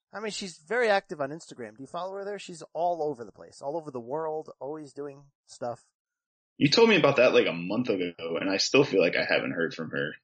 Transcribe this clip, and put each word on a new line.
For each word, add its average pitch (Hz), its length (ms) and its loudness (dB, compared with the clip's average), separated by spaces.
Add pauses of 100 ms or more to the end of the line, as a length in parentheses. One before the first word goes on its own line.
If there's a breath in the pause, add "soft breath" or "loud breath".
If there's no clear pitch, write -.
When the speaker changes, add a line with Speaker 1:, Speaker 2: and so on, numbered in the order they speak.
(120)
Speaker 1:
I 196 80 -10
mean, 214 120 -8
she's 190 260 -10
very 220 320 0
active 185 320 0
on 135 80 -4
Instagram. 120 480 -12
Do 135 40 -12
you 131 40 -14
follow 180 260 -8
her 196 140 -10
there? 202 120 -8
She's 165 240 -14 (120)
all 170 280 0
over 131 220 -4
the 95 80 -18
place, - 300 -20
all 147 160 -4
over 151 120 -10
the 127 80 -8
world, 156 520 -6 (100)
always 147 320 -10
doing 143 300 -12 (240)
stuff. - 360 -10 (760)
Speaker 2:
You 143 100 4
told 226 220 6
me 202 60 6
about 143 200 6
that, 123 160 8
like, 117 140 6
a 87 80 -2
month 101 340 -4
ago, 87 500 -2
and 87 120 -2
I 98 80 0
still 135 260 4
feel 92 160 2
like 85 160 4
I 82 80 0
haven't 69 280 0
heard 82 200 -2
from 80 200 -10
her. 71 180 -4 (140)